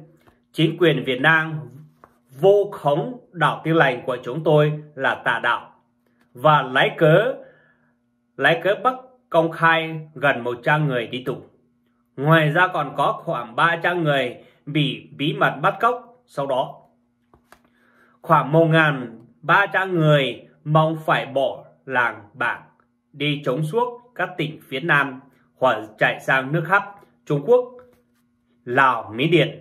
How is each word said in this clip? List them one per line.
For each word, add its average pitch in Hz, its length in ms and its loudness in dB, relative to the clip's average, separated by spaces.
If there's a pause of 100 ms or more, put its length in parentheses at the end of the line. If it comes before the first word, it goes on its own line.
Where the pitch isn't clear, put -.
(520)
chính 156 260 0
quyền 151 260 2
Việt 127 160 -4
Nam 160 400 0 (800)
vu 196 300 4
khống 147 500 -4 (120)
đạo 156 320 -2
Tin 160 100 0
Lành 135 320 2
của 123 160 -4
chúng 147 220 -8
tôi 151 380 2 (120)
là 127 300 -4
tà 117 180 0
đạo 117 280 -4 (640)
và 147 280 4
lấy 135 340 0
cớ, 180 380 4 (1040)
lấy 156 260 2
cớ 190 200 2
bắt 254 120 0 (360)
công 165 200 2
khai 160 500 0 (140)
gần 127 300 0
một 123 180 -4
trăm 151 260 2
người 123 180 -2
đi 123 180 -10
tù. 123 120 -6 (800)
Ngoài 151 340 4
ra 180 180 2
còn 151 280 -6
có 151 160 0 (120)
khoảng 120 320 -8
ba 165 260 2
trăm 175 220 0
người 135 320 0 (300)
bị - 500 -4
bí 143 160 -4
mật 170 300 0
bắt 196 180 0
cóc - 460 -4
sau 139 200 -8
đó. 135 340 -4 (1400)
Khoảng 147 300 2
một 165 120 6
ngàn 143 560 0 (220)
ba 180 240 4
trăm 190 280 -2
người 147 540 2 (160)
mong 156 320 2 (100)
phải 127 200 0
bỏ 131 380 -4 (220)
làng 113 480 -2
bản, 120 280 -4 (500)
đi 147 320 -4
trốn 143 180 -2
suốt 233 520 -4
các 180 220 -6
tỉnh 156 320 -8
phía 131 120 -8
Nam 139 400 -2 (440)
hoặc 120 140 2 (200)
chạy 123 220 0
sang 135 320 -2
nước 170 140 -2
khác, 202 180 0 (420)
Trung 147 200 -2
Quốc, 247 180 4 (1000)
Lào, 123 500 0
Miến 131 160 -2
Điện 156 300 0